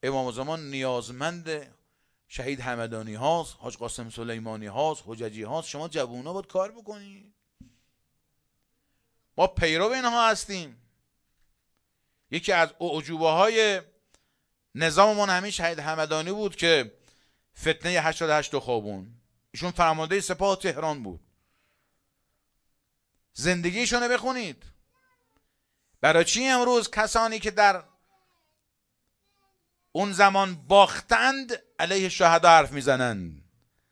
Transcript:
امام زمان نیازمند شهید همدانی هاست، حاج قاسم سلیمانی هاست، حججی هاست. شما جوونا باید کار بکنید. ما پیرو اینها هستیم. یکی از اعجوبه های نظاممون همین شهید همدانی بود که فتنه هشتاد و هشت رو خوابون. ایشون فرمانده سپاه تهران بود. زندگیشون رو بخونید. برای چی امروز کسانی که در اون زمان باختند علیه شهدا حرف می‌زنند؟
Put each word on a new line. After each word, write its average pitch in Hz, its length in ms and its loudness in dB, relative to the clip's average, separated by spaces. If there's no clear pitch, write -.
امام 131 300 -4
زمان 147 380 -8
نیازمند 135 1040 -8
شهید 131 320 -8
همدانی 117 540 -8
هاست، 156 440 -4
حاج 120 180 -14
قاسم 117 340 -12
سلیمانی 113 560 -12
هاست، 143 400 -6
حججی 110 360 -12
هاست. 151 260 -10
شما 151 200 -12
جوونا 131 440 -8
باید 190 140 -10
کار 190 260 -4
بکنید. 208 600 -20
ما 180 80 4
پیرو 170 400 0
اینها 240 440 2
هستیم. 175 520 -6
یکی 175 220 -2
از 165 280 2
اعجوبه 160 480 -2
های 202 540 2
نظاممون 196 560 4
همین 185 200 -2
شهید 170 280 -4
همدانی 156 540 -4
بود 208 240 -6
که 156 420 2
فتنه 160 400 -2
هشتاد 156 300 -2
و - 20 4
هشت 151 220 -2
رو 135 60 -2
خوابون. 104 540 -8
ایشون 180 200 -8
فرمانده 160 500 0
سپاه 190 380 -2
تهران 151 440 -6
بود. 90 180 -14
زندگیشون 180 680 -2
رو 240 60 -2
بخونید. 240 560 -4
برای 156 240 6
چی 240 220 -2
امروز 247 440 2
کسانی 220 480 -2
که 214 120 -6
در 190 340 4
اون 196 200 -2
زمان 196 420 4
باختند 226 960 4
علیه 185 300 0
شهدا 170 400 6
حرف 151 240 8
می‌زنند؟ 120 720 -2